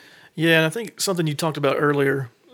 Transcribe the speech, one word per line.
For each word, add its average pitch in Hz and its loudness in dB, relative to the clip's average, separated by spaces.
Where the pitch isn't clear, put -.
Yeah, 165 2
and 160 4
I 160 0
think 214 -10
something 175 0
you 147 -2
talked 151 -4
about 139 0
earlier 139 0